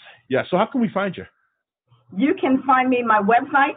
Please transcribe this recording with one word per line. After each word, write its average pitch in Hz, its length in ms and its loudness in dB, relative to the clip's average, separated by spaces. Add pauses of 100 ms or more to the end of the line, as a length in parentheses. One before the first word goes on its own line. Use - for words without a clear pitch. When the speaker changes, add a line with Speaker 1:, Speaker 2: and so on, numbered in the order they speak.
(280)
Speaker 1:
Yeah. 127 200 0
So 180 80 -2
how 208 100 2
can 254 140 -4
we 220 100 0
find 196 260 -4
you? 92 80 -12 (920)
Speaker 2:
You 277 240 0
can 262 220 0
find 262 260 2
me. 247 140 0
My 220 180 2
website 240 560 2